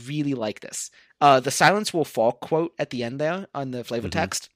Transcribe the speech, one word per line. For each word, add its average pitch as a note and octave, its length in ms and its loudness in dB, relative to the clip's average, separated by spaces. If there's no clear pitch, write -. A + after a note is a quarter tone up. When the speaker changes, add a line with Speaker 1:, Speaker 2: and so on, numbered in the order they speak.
Speaker 1:
really C#3+ 260 -2
like G#2+ 260 -4
this. - 320 -12
Uh, C#3 180 8
the B2+ 120 -2
Silence F#3 420 2
Will E3 120 2
Fall A#2 280 0
quote E3 440 -4
at D3 120 -4
the B2 140 -4
end B2 160 -6
there F3 340 -4
on C3+ 180 -6
the B2 120 -8
flavor A#2 260 -4
Speaker 2:
Mm-hmm. D#3+ 100 -4
Speaker 1:
text - 360 -4